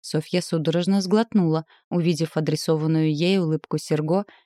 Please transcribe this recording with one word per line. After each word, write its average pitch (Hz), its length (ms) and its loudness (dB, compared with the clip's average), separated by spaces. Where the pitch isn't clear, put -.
Софья - 400 -4
судорожно 170 600 0
сглотнула, 185 640 2
увидев 165 460 0
адресованную 156 760 0
ей 170 260 2
улыбку 156 400 -2
Серго 156 460 -2